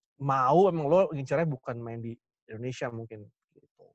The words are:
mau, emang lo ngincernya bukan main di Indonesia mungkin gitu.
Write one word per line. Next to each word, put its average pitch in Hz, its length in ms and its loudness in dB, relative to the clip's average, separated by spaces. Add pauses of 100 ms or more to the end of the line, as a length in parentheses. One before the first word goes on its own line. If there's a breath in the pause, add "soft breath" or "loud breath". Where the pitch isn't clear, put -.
(200)
mau, 139 500 4
emang 165 160 -2
lo 160 140 4 (100)
ngincernya 143 380 -2
bukan 127 320 -6
main 117 180 -10
di 113 160 -8 (320)
Indonesia 120 440 -8
mungkin 113 340 -12 (280)
gitu. - 440 -20